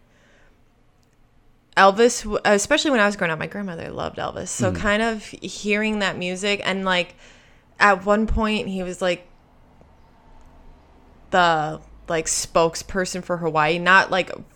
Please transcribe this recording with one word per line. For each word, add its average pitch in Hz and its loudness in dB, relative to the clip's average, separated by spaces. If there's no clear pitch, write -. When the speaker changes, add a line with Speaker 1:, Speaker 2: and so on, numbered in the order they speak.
Speaker 1:
Elvis, 202 6
w-, 208 -4
especially 285 2
when 247 2
I 202 4
was 208 0
growing 175 -2
up, 156 -4
my - -6
grandmother 196 -10
loved - -8
Elvis. - -6
So - -2
Speaker 2:
Mm. 180 -4
Speaker 1:
kind 208 0
of 226 -4
hearing 208 -4
that 190 -2
music 185 -4
and, 190 -2
like, 180 -2
at 190 4
one 208 2
point 214 -2
he 190 -6
was, 180 -8
like, 180 -2
the, 160 2
like, 160 -2
spokesperson 180 -2
for 175 -4
Hawaii, 160 0
not, 180 4
like, 180 -2